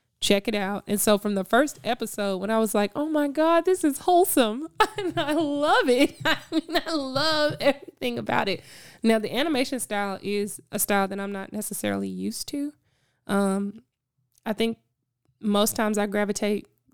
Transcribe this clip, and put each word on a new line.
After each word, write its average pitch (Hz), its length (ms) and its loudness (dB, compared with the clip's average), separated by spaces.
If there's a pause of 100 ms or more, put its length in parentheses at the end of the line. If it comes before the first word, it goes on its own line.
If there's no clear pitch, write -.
(200)
Check 202 280 2
it 220 60 -2
out." 202 320 -4
And 208 140 -2
so 208 180 4
from 208 160 -4
the 190 100 -2
first 277 380 2
episode, 208 560 -4
when 196 120 -4
I 226 100 2
was 220 140 0
like, 208 200 2
"Oh 302 140 -2
my 294 180 0
God, 320 380 2
this 370 200 0
is 277 160 0
wholesome." 311 720 2
<laughs> - 60 -20 (200)
And 349 200 -4
I 302 140 -2
love 302 560 2
it. 247 320 4
<laughs> 240 60 10
I 311 100 4 (160)
mean, 320 240 -2 (100)
I 330 60 -6
love 294 680 0
everything 247 600 -2
about 214 320 0
it. - 100 -4 (420)
Now, 226 160 4
the 208 160 -6
animation 269 460 -2
style 202 420 -4
is 202 380 -4 (100)
a 208 80 -8
style 196 300 0
that 196 100 -8
I'm 202 140 -6
not 196 220 -10
necessarily 202 540 -4
used 190 400 -8
to. 294 260 -8 (520)
Um, 202 560 -2 (640)
I 220 80 -4
think 226 240 -2 (640)
most 208 360 0
times 214 220 0
I 202 80 0
gravitate 208 600 -2 (280)